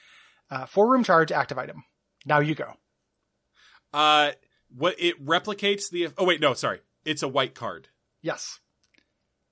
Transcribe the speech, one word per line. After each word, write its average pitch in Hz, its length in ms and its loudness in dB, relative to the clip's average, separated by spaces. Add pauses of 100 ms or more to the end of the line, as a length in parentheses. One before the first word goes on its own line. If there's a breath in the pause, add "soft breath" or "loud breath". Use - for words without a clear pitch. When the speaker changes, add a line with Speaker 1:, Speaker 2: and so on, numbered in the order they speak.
(500 soft breath)
Speaker 1:
Uh, 131 160 -10
four 208 240 4
room 262 120 4
charge, 160 300 4
active 143 240 -2
item. 147 280 -10 (420)
Now 147 140 4
you 151 140 0
go. - 220 -10 (1160 soft breath)
Speaker 2:
Uh, 151 380 4 (360)
what, 143 300 -2
it 170 260 -2
replicates 202 640 -2
the, 170 200 -4 (100)
oh 190 80 0
wait, 165 160 2
no, 139 100 4
sorry. 110 280 -4 (260)
It's 156 160 -4
a 147 60 -2
white 131 260 -2
card. 95 340 -12 (320)
Speaker 1:
Yes. - 380 -10 (920)